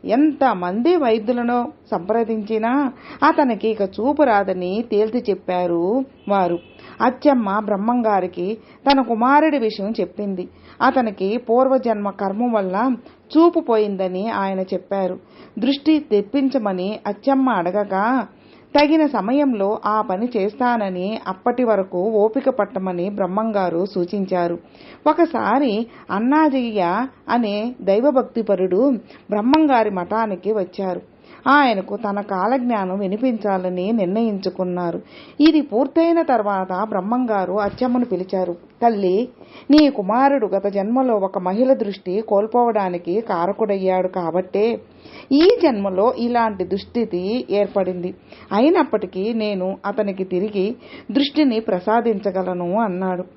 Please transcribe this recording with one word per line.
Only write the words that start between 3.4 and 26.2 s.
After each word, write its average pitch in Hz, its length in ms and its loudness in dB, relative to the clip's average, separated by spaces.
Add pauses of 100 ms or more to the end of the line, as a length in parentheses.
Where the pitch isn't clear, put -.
ఇక 208 80 -2 (140)
చూపు 285 340 2
రాదని 185 400 0 (200)
తేల్చి 220 380 0
చెప్పారు 180 520 -2 (520)
వారు. 175 260 0 (500)
అచ్చమ్మ 247 500 2 (100)
బ్రహ్మంగారికి 202 800 0 (400)
తన 269 140 4 (100)
కుమారుడి 277 560 4
విషయం 208 240 -4 (100)
చెప్పింది. 185 460 -6 (420)
అతనికి 220 400 -2 (200)
పూర్వజన్మ 240 640 0 (120)
కర్మం 214 360 -2
వల్ల 190 180 -2 (580)
చూపు 330 340 4
పోయిందని 196 560 0 (200)
ఆయన 196 160 -4 (120)
చెప్పారు. 190 460 -4 (460)
దృష్టి 277 320 2 (180)
తెప్పించమని 202 760 0 (220)
అచ్చమ్మ 262 380 0 (100)
అడగగా 190 460 -2 (680)
తగిన 294 300 4 (100)
సమయంలో 226 520 0 (260)
ఆ 214 60 2 (100)
పని 196 260 -2
చేస్తానని, 208 720 -2 (240)
అప్పటి 240 380 -2
వరకు 190 320 0 (220)
ఓపిక 220 260 2 (100)
పట్టమని 190 480 -4 (120)
బ్రహ్మంగారు 190 600 -2 (120)
సూచించారు. 180 640 -2 (540)
ఒకసారి 262 640 0 (440)
అన్నాజయ్య 254 680 2 (520)